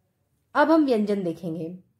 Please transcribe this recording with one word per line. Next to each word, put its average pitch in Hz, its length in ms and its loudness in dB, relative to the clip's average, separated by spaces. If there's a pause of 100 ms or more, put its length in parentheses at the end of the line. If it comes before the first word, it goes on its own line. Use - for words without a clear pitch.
(540)
अब 285 180 2
हम 320 140 4
व्यंजन 208 380 0
देखेंगे। 170 560 -8 (200)